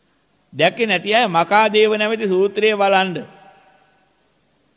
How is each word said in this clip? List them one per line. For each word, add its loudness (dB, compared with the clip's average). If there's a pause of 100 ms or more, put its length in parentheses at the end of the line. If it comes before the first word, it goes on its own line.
(540)
දැක්කේ 0
නැති -4
අය 2
මකාදේව 2
නැමැති -4
සූත්‍රය 0
බලන්න. 0 (1600)